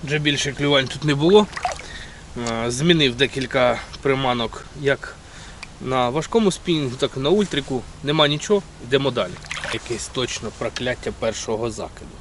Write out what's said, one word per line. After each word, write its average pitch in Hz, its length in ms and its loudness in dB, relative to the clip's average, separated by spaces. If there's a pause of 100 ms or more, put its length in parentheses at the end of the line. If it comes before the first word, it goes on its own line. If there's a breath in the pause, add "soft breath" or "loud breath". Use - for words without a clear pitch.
Вже 151 160 -2
більше 143 320 0
клювань 139 360 2
тут - 160 -8
не 147 120 4
було. 190 320 8 (880 loud breath)
Е, 117 340 -2
змінив 143 440 4
декілька 123 640 2 (220 loud breath)
приманок 127 640 0 (160)
як 139 340 -2 (680 loud breath)
на 127 280 0
важкому 175 420 2
спінінгу, 147 440 -2
так 131 220 0
і - 20 -6
на 135 100 0
ультрику. 147 520 2 (220)
Нема 151 240 4
нічого, 151 340 2 (220)
йдемо 135 280 2
далі. 98 220 -2 (400)
Якесь 110 340 -6
точно 120 500 -4
прокляття 120 600 -4
першого 113 520 -2
закиду. - 500 -12